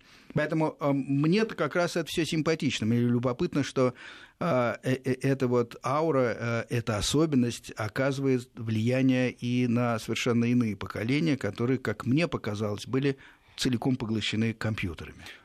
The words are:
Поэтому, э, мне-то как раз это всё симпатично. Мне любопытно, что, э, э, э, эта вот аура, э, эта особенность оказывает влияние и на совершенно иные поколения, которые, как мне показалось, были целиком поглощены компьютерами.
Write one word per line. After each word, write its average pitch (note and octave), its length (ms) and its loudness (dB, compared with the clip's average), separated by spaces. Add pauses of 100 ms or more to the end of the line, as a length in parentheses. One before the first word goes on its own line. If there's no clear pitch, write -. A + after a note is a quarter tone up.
(320)
Поэтому, D#3 480 0
э, C#3+ 120 0
мне-то C#3+ 640 2
как D#3 220 -2
раз F3 200 0
это D#3+ 120 -2
всё E3 160 -2
симпатично. C#3+ 640 0
Мне A#2+ 140 4
любопытно, B2 640 0
что, B2+ 300 2 (480)
э, B2+ 420 2
э, C3 120 0 (100)
э, C3 160 0
эта C3+ 260 2
вот A#2+ 380 0
аура, C3+ 560 2
э, A#2 300 -2
эта A#2 260 -2
особенность B2+ 800 0
оказывает C3 800 -2
влияние B2 720 2
и B2 380 0
на A#2 300 2
совершенно A#2 480 0
иные A#2+ 300 2
поколения, C3 600 0
которые, A#2 420 -2
как - 280 -6
мне D3+ 220 2
показалось, G#2 580 -4
были C3+ 300 0 (400)
целиком B2+ 400 0
поглощены A2 560 0
компьютерами. G#2 720 -6 (200)